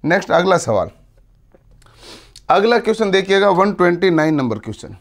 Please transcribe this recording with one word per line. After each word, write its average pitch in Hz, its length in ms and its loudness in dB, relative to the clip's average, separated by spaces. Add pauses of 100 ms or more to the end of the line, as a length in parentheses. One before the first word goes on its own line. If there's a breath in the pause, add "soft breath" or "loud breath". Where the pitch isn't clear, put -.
नेक्स्ट 180 280 -2
अगला 180 260 2
सवाल, 101 320 -2 (1600 loud breath)
अगला 220 300 2
क्वेश्चन 220 320 -2
देखिएगा 196 400 2
वन 190 240 2
ट्वेंटी 175 380 2
नाइन 156 220 0
नंबर 127 260 -2
क्वेश्चन। 104 400 -14